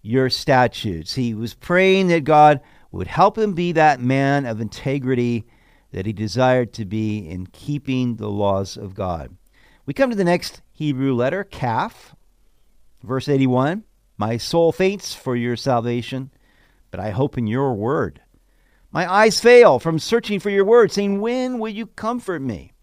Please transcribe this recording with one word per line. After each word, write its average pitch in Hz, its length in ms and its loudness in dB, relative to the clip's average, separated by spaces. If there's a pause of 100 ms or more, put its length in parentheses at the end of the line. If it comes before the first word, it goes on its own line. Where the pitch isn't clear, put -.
your 127 300 0
statutes." 117 840 0
He 120 200 -4
was 110 180 -8
praying 190 560 2
that 170 160 2
God 151 360 6 (320)
would 90 140 -8
help 196 320 2
him 214 140 -2
be 175 180 -2
that 156 300 2
man 139 440 0
of 113 160 -6
integrity 123 840 -2 (460)
that 95 140 -6
he 113 60 -6
desired 123 600 0
to 113 120 -10
be 107 340 -4
in 90 280 -10
keeping 127 720 -4
the 104 120 -8
laws 101 480 -2
of 98 180 -14
God. 87 360 -6 (560)
We 139 80 -8
come 269 160 0
to 233 60 -4
the 196 80 0
next 175 360 -2 (120)
Hebrew 135 420 -2
letter, 143 300 -2
Kaf, - 720 -6 (880)
verse 127 240 -6
eighty-one. 139 560 2 (320)
"My 113 220 -4
soul 165 340 2
faints 190 420 -2
for 127 220 -6
your 120 180 -2
salvation, 120 760 -4 (600)
but 90 80 -12
I 104 120 -8
hope 131 280 -2
in 120 80 -2
your 127 280 -2
word. 110 480 -4 (680)
My 170 180 -4
eyes 208 300 4
fail 233 400 8
from 160 220 -2
searching 208 400 -2
for 208 100 -4
your 196 140 2
word, 220 260 6
saying, 202 300 -2
'When 247 400 -4
will 220 100 -6
you 214 160 -10
comfort 214 560 -8
me?'" 92 300 -8 (100)